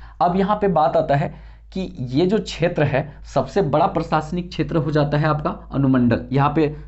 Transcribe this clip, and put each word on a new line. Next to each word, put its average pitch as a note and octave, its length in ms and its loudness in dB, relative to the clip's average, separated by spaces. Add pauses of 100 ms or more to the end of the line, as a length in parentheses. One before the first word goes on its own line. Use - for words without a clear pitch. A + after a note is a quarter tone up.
(220)
अब F3 140 2
यहाँ G3 200 2
पे G3+ 120 0
बात E3 300 2
आता D3+ 180 2
है E3 180 -2 (400)
कि F#3 260 -6
ये C3 260 0
जो G3+ 140 2
क्षेत्र E3 440 -2
है, - 320 -2 (180)
सबसे - 280 0
बड़ा D#3 260 2
प्रशासनिक F3 600 -2
क्षेत्र E3 280 -2
हो D3+ 140 0
जाता D3 260 2
है D#3+ 100 2
आपका D3+ 220 0
अनुमंडल, C3 840 2
यहाँ C#3 240 2
पे, D3 200 2 (120)